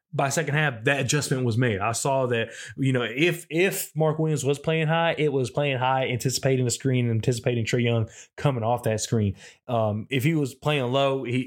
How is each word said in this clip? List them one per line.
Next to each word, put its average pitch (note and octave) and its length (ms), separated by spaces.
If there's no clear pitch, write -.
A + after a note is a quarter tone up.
by C#3+ 180
second C#3 240
half, C#3+ 280
that C#3+ 180
adjustment C3 440
was A2+ 120
made. A#2 220
I G2+ 140
saw C3+ 340
that, A#2 220
you C3+ 160
know, B2 100
if, D3 480
if F#3 440
Mark D#3 240
Williams D#3 240
was C#3 160
playing D#3+ 300
high, D#3+ 280
it D3 160
was C3 160
playing C#3+ 300
high, C3 300
anticipating B2+ 560
the A#2 80
screen, B2+ 360
anticipating A#2 560
Trae A#2+ 200
Young A#2 240
coming B2+ 280
off A#2+ 180
that A2 180
screen. G#2+ 360
Um, A2 420
if C3 140
he D#3+ 100
was D3 200
playing C#3+ 360
low, C3+ 320
he, B2 240